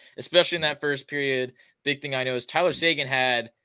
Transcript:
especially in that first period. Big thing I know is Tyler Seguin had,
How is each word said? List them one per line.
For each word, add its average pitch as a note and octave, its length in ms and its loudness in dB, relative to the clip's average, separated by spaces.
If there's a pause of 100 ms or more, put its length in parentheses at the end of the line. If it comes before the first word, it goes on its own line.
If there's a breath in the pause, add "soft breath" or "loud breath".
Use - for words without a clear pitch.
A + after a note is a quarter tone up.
(180 soft breath)
especially E3+ 380 2
in D#3+ 60 -2
that D3+ 200 -2
first C#3+ 260 -2
period. C3+ 460 -2 (280 soft breath)
Big C#3+ 200 -2
thing C#3 120 -6
I C3 80 0
know B2+ 140 -2
is A#2+ 80 -4
Tyler E3 300 0
Seguin D3 340 0
had, B2+ 420 0 (140)